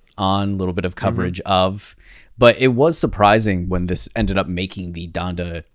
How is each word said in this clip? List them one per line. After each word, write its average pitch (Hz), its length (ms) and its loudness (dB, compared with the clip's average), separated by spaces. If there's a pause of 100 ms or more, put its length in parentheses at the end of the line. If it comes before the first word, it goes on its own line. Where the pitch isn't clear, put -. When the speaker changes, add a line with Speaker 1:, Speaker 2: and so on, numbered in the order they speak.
(180)
Speaker 1:
on, 98 340 0
a 98 40 -4
little 90 180 -4
bit 90 120 -4
of 90 100 -4
Speaker 2:
Mm-hmm. - 100 -6
Speaker 1:
coverage 90 360 -2
of. 95 540 -2 (420)
But 120 220 6
it 131 100 4
was 139 280 2
surprising 104 720 2
when 90 180 -2
this - 260 -4
ended 98 240 0
up 95 100 0
making 87 440 -6
the 85 160 -10
Donda 85 560 -8 (120)